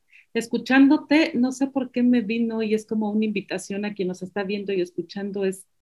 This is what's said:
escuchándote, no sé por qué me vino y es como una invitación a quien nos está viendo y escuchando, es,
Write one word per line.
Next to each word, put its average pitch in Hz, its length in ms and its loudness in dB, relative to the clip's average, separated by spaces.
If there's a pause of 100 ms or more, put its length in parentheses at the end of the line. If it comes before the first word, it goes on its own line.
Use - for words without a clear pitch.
(340)
escuchándote, 269 1000 4
no 254 180 0
sé 269 160 -2
por 262 240 -6
qué 247 100 -2
me 247 200 4
vino 226 400 -2
y 214 120 0
es 214 120 -2
como 220 240 -2
una 214 140 0
invitación 196 600 -4
a 202 100 -6
quien 190 140 -4
nos 180 140 -8
está 185 200 -6
viendo 196 300 -6
y 190 80 0
escuchando, 196 640 -6
es, 190 200 -4 (280)